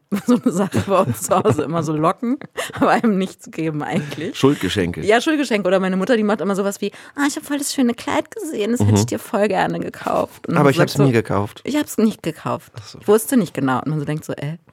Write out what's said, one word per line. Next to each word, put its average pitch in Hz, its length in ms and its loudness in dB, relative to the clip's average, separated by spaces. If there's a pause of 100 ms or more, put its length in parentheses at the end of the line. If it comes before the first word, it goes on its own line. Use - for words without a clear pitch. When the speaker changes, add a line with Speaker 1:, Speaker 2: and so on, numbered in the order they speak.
(120)
Speaker 1:
<laughs> 202 140 -4
so 240 100 4
eine 240 160 0
Sache 185 340 0
bei 196 140 4
uns 127 220 0
zu 185 200 2
Hause. 120 220 2
Immer 165 200 -2
so 156 120 -2
locken, 190 420 0 (200)
<laughs> - 160 -6
aber 226 160 2
einem 220 280 2
nichts - 340 -6
geben 156 320 -4
eigentlich. 147 540 -4
Speaker 2:
Schuldgeschenke. 90 680 0
Speaker 1:
Ja, 220 160 4
Schuldgeschenke. 254 460 0
Oder 185 120 4
meine 185 160 0
Mutter, 190 220 2
die 214 60 0
macht 208 180 0
immer 196 140 0
sowas 196 260 -2
wie, 202 100 -4 (240)
„Ah, 285 120 0
ich 294 80 -2
hab 302 100 -10
voll 285 140 -4
das 285 140 -6
schöne 240 200 2
Kleid - 380 -4
gesehen, 302 400 -6
das 240 100 0
hätte 208 100 4
Speaker 2:
Mhm. 208 60 6
Speaker 1:
ich 120 80 4
dir 226 140 -4
voll 214 280 0
gerne 170 320 0
gekauft.“ - 680 -4
Und 170 80 -2
dann 151 60 4
Speaker 2:
Aber 143 100 6
ich 127 60 0
Speaker 1:
sagst - 180 2
Speaker 2:
hab's - 20 0
Speaker 1:
du, 139 100 6
Speaker 2:
nie 123 60 4
gekauft. 101 500 0
Speaker 1:
„Ich 285 140 -2
hab's - 200 -4
nicht 214 240 2
gekauft. - 560 -8
Speaker 2:
Ach 113 60 -14
so. - 160 -18
Speaker 1:
Ich - 80 -4
wusste 220 300 4
nicht 190 160 2
genau.“ 135 260 0
Und - 80 -6
man 156 120 -2
so 143 60 -4
denkt 151 200 -6
so, - 80 -8
„Äh, 156 240 -8 (160)